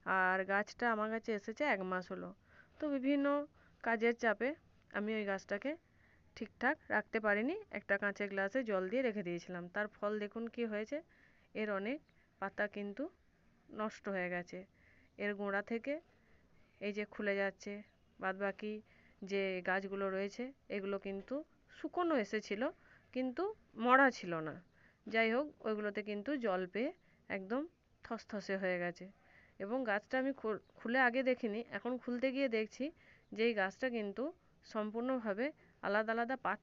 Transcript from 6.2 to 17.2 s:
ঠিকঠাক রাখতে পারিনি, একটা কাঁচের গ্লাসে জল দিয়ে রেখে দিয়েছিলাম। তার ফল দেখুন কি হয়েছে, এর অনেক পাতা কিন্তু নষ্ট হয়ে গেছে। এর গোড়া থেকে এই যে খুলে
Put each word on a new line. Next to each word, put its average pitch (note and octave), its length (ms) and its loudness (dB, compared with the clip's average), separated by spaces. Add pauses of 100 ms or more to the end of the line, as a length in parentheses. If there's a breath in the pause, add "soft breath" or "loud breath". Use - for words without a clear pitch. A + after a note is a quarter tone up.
ঠিকঠাক B3+ 400 0 (180)
রাখতে G#3+ 300 0
পারিনি, A3 300 4 (220)
একটা G3+ 240 0
কাঁচের G3+ 320 -2
গ্লাসে G3 260 2 (100)
জল F#3 220 2
দিয়ে B3+ 160 2
রেখে G#3 200 -2
দিয়েছিলাম। F3 360 -4 (120)
তার G#3 200 -2
ফল G#3 160 -2 (120)
দেখুন G#3+ 200 -6 (120)
কি A#3+ 160 -2
হয়েছে, G#3+ 260 -2 (580 soft breath)
এর G#3+ 140 -2 (100)
অনেক A#3 200 -2 (420 soft breath)
পাতা G3 240 -2 (100)
কিন্তু G3+ 280 -4 (680)
নষ্ট - 360 -6 (100)
হয়ে F3+ 200 -2
গেছে। F3+ 220 -6 (600 soft breath)
এর G#3 220 -2
গোড়া G3+ 220 0 (100)
থেকে A#3 220 -2 (880 soft breath)
এই G3+ 160 -2
যে G#3 60 0 (100)
খুলে G3+ 280 0